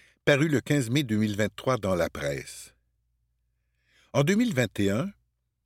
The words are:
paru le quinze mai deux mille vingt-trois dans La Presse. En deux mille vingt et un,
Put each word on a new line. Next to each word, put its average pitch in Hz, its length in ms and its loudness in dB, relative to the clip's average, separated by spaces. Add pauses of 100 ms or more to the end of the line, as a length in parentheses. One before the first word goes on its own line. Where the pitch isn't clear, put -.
(240)
paru 147 220 4
le 143 140 2
quinze 135 300 0
mai 147 120 0
deux 110 140 -2
mille 107 200 0
vingt-trois 107 400 -2
dans 95 200 -2
La 82 120 0
Presse. - 680 -8 (1400)
En 139 100 2
deux 180 140 2
mille 233 180 0
vingt 123 240 -2
et 98 120 2
un, 139 200 -2 (560)